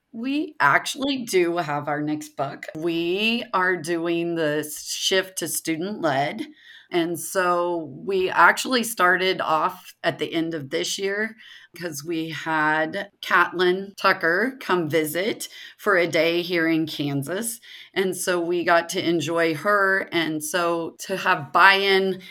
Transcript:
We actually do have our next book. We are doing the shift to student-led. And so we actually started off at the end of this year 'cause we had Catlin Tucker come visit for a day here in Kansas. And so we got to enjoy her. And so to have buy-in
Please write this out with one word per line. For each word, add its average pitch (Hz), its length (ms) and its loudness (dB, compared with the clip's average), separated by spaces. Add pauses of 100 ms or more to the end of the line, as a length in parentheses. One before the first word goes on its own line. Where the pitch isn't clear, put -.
(120)
We 269 480 -4
actually 233 640 2
do 175 340 2
have 147 300 -2
our 147 120 -2
next 151 360 -6
book. 139 300 -6 (100)
We 175 760 0
are 185 240 2
doing 170 580 -2
the 151 300 0
shift - 760 -2
to 170 100 -4
student-led. 165 1000 -2 (440)
And 170 280 -2
so 175 720 -2 (140)
we 185 240 0
actually 220 560 4
started 185 560 2
off 160 540 -2 (100)
at 170 140 0
the 165 120 -4
end 165 220 -2
of 143 160 -8
this 175 300 -4
year 208 380 -4 (380)
'cause 156 300 -10
we 165 240 -4
had 156 840 0 (120)
Catlin 185 720 2
Tucker 220 640 2
come 175 300 0
visit 160 580 -2 (300)
for 202 180 2
a 175 100 4
day 170 360 2
here 165 260 0
in 160 180 2
Kansas. 147 720 -4 (340)
And 190 200 0
so 180 240 0
we 170 240 -2
got 170 280 4
to 180 120 -4
enjoy 165 520 2
her. 196 580 2
And 156 320 -2
so 170 540 -2
to - 180 -6
have 170 340 0
buy-in 190 680 4 (100)